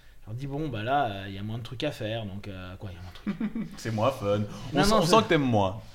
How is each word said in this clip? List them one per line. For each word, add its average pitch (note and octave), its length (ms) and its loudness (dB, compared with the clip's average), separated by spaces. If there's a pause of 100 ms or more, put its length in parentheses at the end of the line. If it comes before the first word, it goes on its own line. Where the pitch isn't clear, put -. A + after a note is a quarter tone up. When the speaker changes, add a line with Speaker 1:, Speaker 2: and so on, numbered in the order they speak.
(240)
Speaker 1:
je - 20 -18
leur A2 100 -10
dis, C#3 120 -8
bon, D3 200 -4
bah G#2+ 160 -4
là, C3+ 260 2
euh, G2 200 -8
il G2 60 -8
y - 20 -10
a G2 60 -6
moins A2 140 -4
de A#2+ 60 -8
trucs A#2 220 -6
à D3+ 60 -2
faire, A2 340 -4
donc, G2+ 240 -8
euh, F#2 260 -10
quoi, G2 160 -10
il F2+ 40 -12
y - 20 -14
a E2+ 40 -14
moins F2+ 120 -12
de G#3+ 460 -6
trucs. G#3 140 -6
Speaker 2:
<laughs> - 40 -14
C'est A2+ 140 -6
moins A2 200 2
fun. G2+ 300 0 (320)
On - 40 2
Speaker 1:
Non, F#3+ 60 6
Speaker 2:
sent, G3+ 60 6
Speaker 1:
non, A3 80 6
Speaker 2:
on G3 60 6
Speaker 1:
c'est F3+ 120 6
Speaker 2:
sent A3 80 10
que - 60 -4
t'aimes D#3+ 120 6
moins. G#2+ 380 4 (160)